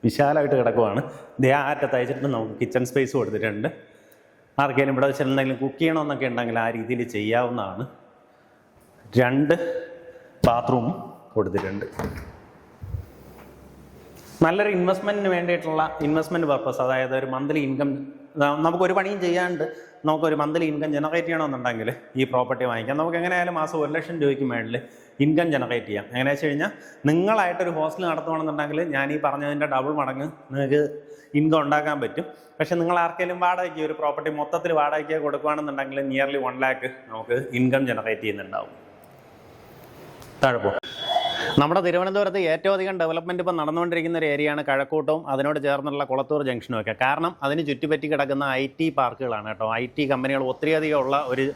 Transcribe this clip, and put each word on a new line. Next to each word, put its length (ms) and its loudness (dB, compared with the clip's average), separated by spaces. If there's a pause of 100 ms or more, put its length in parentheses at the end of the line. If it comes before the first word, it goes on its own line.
വിശാലമായിട്ട് 540 4
കിടക്കുവാണ്. 400 2 (420)
ദേ 160 6
ആ 20 0 (100)
അറ്റത്ത് 260 0
അയച്ചിട്ട് 380 -2
നമുക്ക് 260 -4
കിച്ചൺ 300 0
സ്പേസ് 280 0
കൊടുത്തിട്ടുണ്ട്. 500 -2 (920)
ആർക്കെങ്കിലും 320 2
ഇവിടെ 140 4
വെച്ച് 180 0
എന്തെങ്കിലും 360 2
കുക്ക് 180 -4
ചെയ്യണമെന്നൊക്കെ 500 0
ഉണ്ടെങ്കിൽ 340 -2
ആ 20 0 (100)
രീതിയിൽ 240 -4 (140)
ചെയ്യാവുന്നതാണ്. 680 0 (1400)
രണ്ട് 320 6 (960)
ബാത്റൂം 400 2 (480)
കൊടുത്തിട്ടുണ്ട്. 500 -2 (2500)
നല്ലൊരു 320 4
ഇൻവെസ്റ്റ്മെന്റിന് 580 0
വേണ്ടിയിട്ടുള്ള 480 0 (240)
ഇൻവെസ്റ്റ്മെന്റ് 440 0
പർപ്പസ്, 340 0
അതായത് 340 0
ഒരു 160 -4
മന്ത്ലി 320 0
ഇൻകം, 220 0 (520)
ന-, 240 2
നമുക്കൊരു 320 2
പണിയും 280 -2
ചെയ്യാണ്ട് 380 0 (420)
നമുക്കൊരു 360 2
മന്ത്ലി 300 0
ഇൻകം 240 -4
ജനറേറ്റ് 320 -2
ചെയ്യണമെന്നുണ്ടെങ്കിൽ 640 -2 (300)
ഈ 120 4
പ്രോപ്പർട്ടി 400 0
വാങ്ങിക്കാം. 300 -2
നമുക്ക് 180 -2
എങ്ങനെയായാലും 400 0
മാസം 240 -2
ഒരു 120 -2
ലക്ഷം 280 -4
രൂപയ്ക്ക് 280 2
മേളിൽ 240 -4 (500)
ഇൻകം 300 4
ജനറേറ്റ് 340 -2
ചെയ്യാം. 240 -4
എങ്ങനെയാ 200 2
വെച്ച് 160 0
കഴിഞ്ഞാൽ 220 0 (380)
നിങ്ങളായിട്ടൊരു 680 2
ഹോസ്റ്റൽ 340 -2
നടത്തുവാണെന്നുണ്ടെങ്കിൽ 680 -2 (140)
ഞാൻ 200 0
ഈ 100 -2
പറഞ്ഞതിൻ്റെ 500 0
ഡബിൾ 260 0
മടങ്ങ് 260 -4 (240)
നിങ്ങൾക്ക് 320 2 (560)
ഇൻകം 240 6
ഉണ്ടാക്കാൻ 400 2
പറ്റും. 220 -4 (340)
പക്ഷെ 220 0
നിങ്ങൾ 240 2
ആർക്കെങ്കിലും 400 -4
വാടകയ്ക്ക് 420 0
ഒരു 120 -4
പ്രോപ്പർട്ടി 300 -2 (100)
മൊത്തത്തിൽ 400 -2
വാടകയ്ക്ക് 460 0
കൊടുക്കുകയാണെന്നുണ്ടെങ്കിൽ 760 -2 (120)
nearly 280 0 (100)
one 160 -10
lakh 200 0 (260)
നമുക്ക് 260 -2 (220)
ഇൻകം 300 4
ജനറേറ്റ് 360 -2
ചെയ്യുന്നുണ്ടാവും. 480 -6 (1700)
താഴെ 200 4
പോ. 80 2 (880)
നമ്മുടെ 240 4
തിരുവനന്തപുരത്ത് 540 2 (140)
ഏറ്റവും 240 2
അധികം 240 -2
ഡെവലപ്മെന്റ് 420 -2
ഇപ്പം 160 0
നടന്നുകൊണ്ടിരിക്കുന്ന 640 0
ഒരു 120 2
ഏരിയയാണ് 360 0
കഴക്കൂട്ടവും 540 0 (100)
അതിനോട് 320 0
ചേർന്നുള്ള 460 0
കുളത്തൂർ 380 0
ജംഗ്ഷനും 320 -4
ഒക്കെ. 140 -4 (100)
കാരണം 280 0 (140)
അതിന് 220 0
ചുറ്റിപ്പറ്റി 440 -2
കിടക്കുന്ന 320 -2 (160)
ഐ 20 0 (160)
ടി 180 2
പാർക്കുകളാണ് 540 -2
കേട്ടോ. 180 -2 (120)
ഐ 40 -4 (120)
ടി 140 0
കമ്പനികൾ 400 0
ഒത്തിരിയധികം 540 2
ഉള്ള 120 0 (160)
ഒരു 120 0 (100)